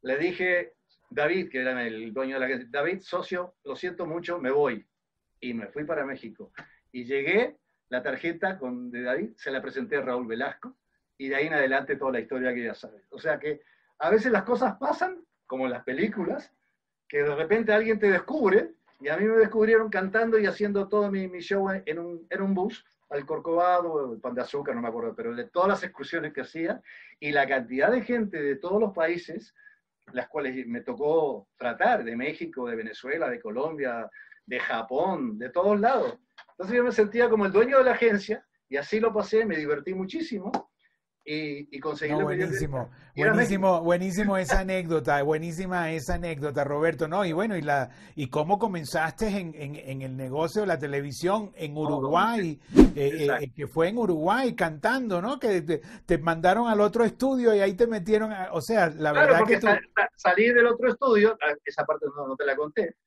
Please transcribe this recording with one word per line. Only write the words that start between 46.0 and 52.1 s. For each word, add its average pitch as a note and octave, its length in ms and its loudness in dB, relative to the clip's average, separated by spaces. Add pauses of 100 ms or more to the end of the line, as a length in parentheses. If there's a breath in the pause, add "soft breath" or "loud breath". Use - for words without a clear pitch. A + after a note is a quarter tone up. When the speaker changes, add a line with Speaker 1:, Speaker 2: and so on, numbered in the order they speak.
Speaker 2:
anécdota, D3+ 480 -4
Roberto, D3 460 0
¿no? F#3+ 160 0
Y E3+ 80 -2
bueno, G3 240 -2
y D#3+ 60 -4
la, C#3+ 280 0 (240 loud breath)
y C#3 140 -6
cómo E3 320 0
comenzaste E3+ 640 -2
en, F#3+ 300 -4
en, D3 180 -10
en C3+ 280 -10
el C3 140 -8
negocio D3 440 -2
de G#3 80 0
la E3+ 100 0
televisión D3 800 -2
en D3 200 -8
Speaker 1:
Oh, D#3 40 -4
Speaker 2:
Uruguay, D#3 800 0 (120 loud breath)